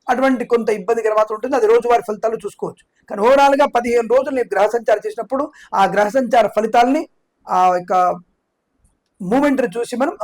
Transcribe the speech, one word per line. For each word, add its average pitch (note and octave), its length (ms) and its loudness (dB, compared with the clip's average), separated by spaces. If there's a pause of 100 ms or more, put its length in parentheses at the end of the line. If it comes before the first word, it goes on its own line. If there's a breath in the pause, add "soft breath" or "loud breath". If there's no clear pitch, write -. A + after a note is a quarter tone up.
అటువంటి B3+ 360 0
కొంత A#3 240 -2
ఇబ్బందికర G#3+ 400 -2
మాత్రం G#3+ 260 0
ఉంటుంది. C4 200 -6
అది A3+ 120 0
రోజువారీ A#3 400 2
ఫలితాలు A3+ 280 -4
చూసుకోవచ్చు. - 760 -12
కానీ G3+ 120 -8
ఓవరాల్గా C#4 440 4
పదిహేను A#3 500 0
రోజులు C4+ 200 0
నేను A#3+ 180 -4
గ్రహ G3+ 140 2
సంచారం A3 400 0
చేసినప్పుడు C4 440 -6 (240 loud breath)
ఆ G3 100 2
గ్రహ G3 220 0
సంచార A#3 400 2
ఫలితాలని, A#3+ 640 0 (400)
ఆ F#3 260 2
యొక్క F3+ 460 0 (1000)
మూమెంట్ని B3+ 460 0 (100)
చూసి A#3+ 180 -6
మనం, C#4+ 280 -4